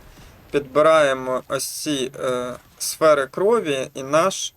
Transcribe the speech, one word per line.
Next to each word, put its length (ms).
підбираємо 960
ось 180
ці, 540
е, 340
сфери 500
крові, 680
і 100
наш 540